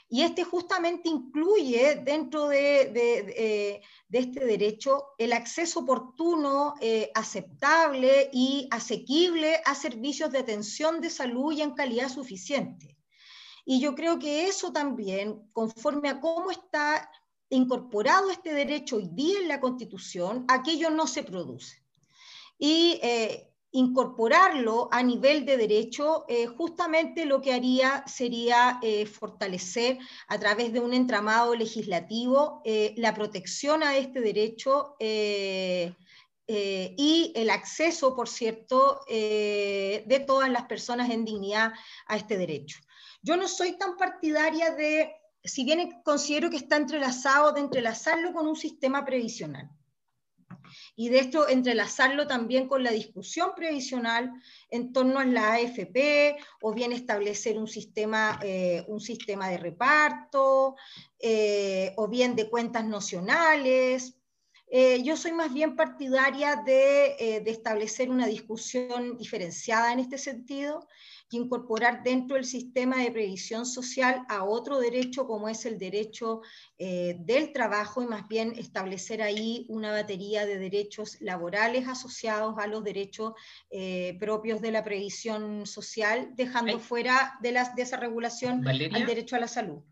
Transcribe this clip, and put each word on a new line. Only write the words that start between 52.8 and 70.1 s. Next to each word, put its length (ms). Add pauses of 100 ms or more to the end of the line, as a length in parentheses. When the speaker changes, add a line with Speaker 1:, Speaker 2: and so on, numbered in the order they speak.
Speaker 1:
la 60
discusión 640
previsional 760 (380)
en 240
torno 260
a 60
la 300
A 60
F 260
P, 500 (240)
o 120
bien 200
establecer 640
un 80
sistema, 760
eh, 440
un 140
sistema 480
de 100
reparto, 1200 (420)
eh, 800
o 100
bien 300
de 120
cuentas 360
nocionales. 1300 (540)
Eh, 320
yo 140
soy 160
más 200
bien 220
partidaria 800
de, 640
eh, 220
de 100
establecer 580
una 180
discusión 920
diferenciada 760
en 60
este 200